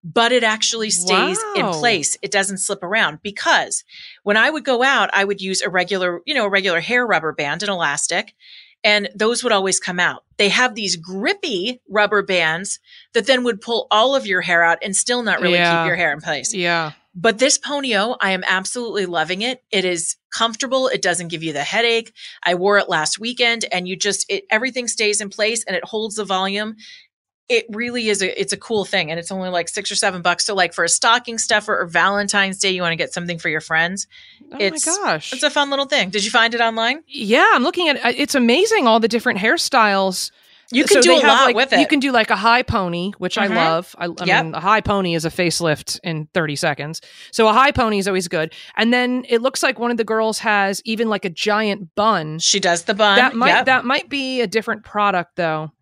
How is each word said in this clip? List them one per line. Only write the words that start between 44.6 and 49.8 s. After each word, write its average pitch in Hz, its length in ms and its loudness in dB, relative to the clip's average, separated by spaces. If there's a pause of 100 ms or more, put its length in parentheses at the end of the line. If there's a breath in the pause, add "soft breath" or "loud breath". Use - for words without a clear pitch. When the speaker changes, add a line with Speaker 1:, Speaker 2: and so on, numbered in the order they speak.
Speaker 2:
pony 190 340 0
is 160 80 -2
a 165 60 -2
facelift 165 760 -2
in 156 300 -6
thirty 151 240 -2
seconds. 151 420 -4 (320 loud breath)
So 220 160 4
a 214 60 6
high 262 180 6
pony 226 280 0
is 190 100 -2
always 185 180 -2
good. 160 260 -2 (220 loud breath)
And 226 180 2
then 247 360 0
it 233 120 2
looks 262 220 -2
like 269 160 0
one 240 120 0